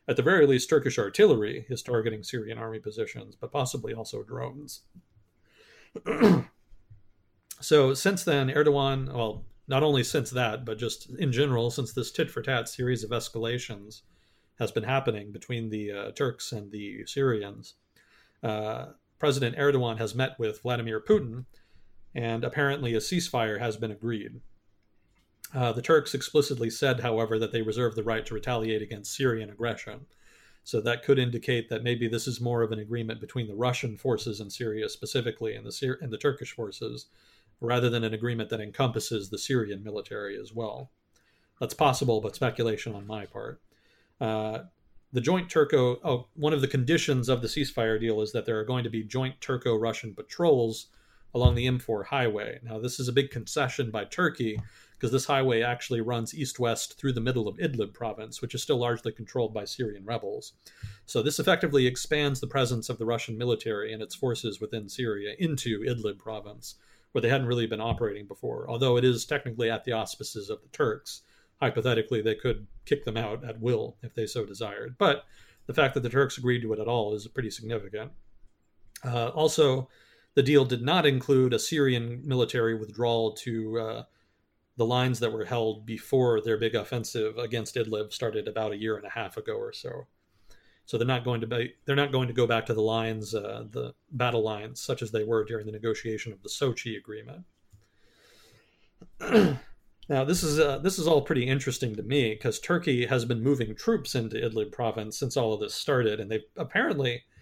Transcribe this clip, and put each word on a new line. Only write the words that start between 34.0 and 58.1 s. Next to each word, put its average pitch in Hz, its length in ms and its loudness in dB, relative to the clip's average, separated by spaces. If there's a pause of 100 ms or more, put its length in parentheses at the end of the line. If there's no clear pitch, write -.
in 101 100 -10
Syria 107 380 -4
specifically 113 680 -4
and 110 120 -14
the 113 60 -12
Syr-, 131 280 -4
and 131 120 -8
the 110 60 -8
Turkish 131 340 -2
forces, 113 540 -8 (540)
rather 120 300 2
than 117 140 0
an 110 100 0
agreement 113 360 -2
that 113 100 -4
encompasses 107 680 -2
the 101 100 -8
Syrian 104 440 0
military 104 580 -8
as 107 120 -14
well. 117 380 -8 (680)
That's - 160 -4
possible, 127 460 4
but 104 140 -6
speculation 113 600 -2
on 101 120 -12
my 104 200 -8
part. 110 340 -12 (580)
Uh, 110 420 -2 (520)
the 123 80 2
joint 175 300 2
Turco-, 135 520 4
oh, 123 320 -2
one 151 200 2
of 139 80 2
the 131 60 2
conditions 131 600 2
of 123 140 2
the 113 60 -2
ceasefire 113 520 0
deal 110 220 2
is 104 100 -4
that 110 140 -2
there 110 120 0
are 107 60 -2
going 123 200 -2
to 113 60 -4
be 110 120 -4
joint 127 380 -4
Turco-Russian 113 760 0
patrols 123 720 2 (480)
along 123 200 6
the 120 120 0
M 127 120 2
four 107 260 -4
highway. 113 580 -2
Now, 113 160 -10
this 123 200 -6
is 123 100 -2
a 123 40 -2
big 131 180 4
concession 127 600 -2
by 107 140 -4
Turkey, 113 540 -2 (400)
'cause 120 140 -2
this 127 140 2
highway 131 340 4
actually 120 400 -2
runs 113 340 -2
east-west 123 640 -2
through 139 140 0
the 120 80 0
middle 120 260 0
of 98 120 -8
Idlib 117 340 -2
province, 110 480 -8